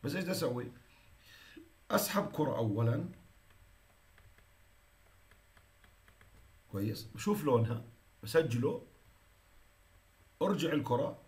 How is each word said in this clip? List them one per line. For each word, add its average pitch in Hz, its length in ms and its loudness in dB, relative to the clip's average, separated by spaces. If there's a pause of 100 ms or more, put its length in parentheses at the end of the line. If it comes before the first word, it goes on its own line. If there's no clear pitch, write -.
بس 143 120 -4
إيش 185 80 -2
بدي 170 80 -4
أسوي؟ 123 400 -2 (1200)
أسحب - 400 2
كرة 139 260 -2
أولًا. 117 520 0 (3500)
كويس؟ 104 320 -4
بشوف - 400 -2
لونها، 117 400 4 (400)
بسجله، 113 600 2 (1600)
أرجع 175 320 0
الكرة - 540 0